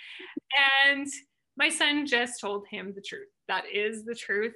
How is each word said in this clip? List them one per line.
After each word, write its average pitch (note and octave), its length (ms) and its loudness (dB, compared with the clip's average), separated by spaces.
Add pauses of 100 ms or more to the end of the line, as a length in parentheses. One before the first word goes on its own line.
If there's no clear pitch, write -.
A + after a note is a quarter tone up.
(840)
And C#4 220 4 (500)
my D4 120 4
son D4 360 2
just A#3+ 340 0
told G3+ 280 -6
him G3 280 -10
the G3 60 -16
truth. - 260 -14 (220)
That F#3+ 140 -2 (100)
is G#3+ 320 -2
the A#3 100 -6
truth. A3 400 -2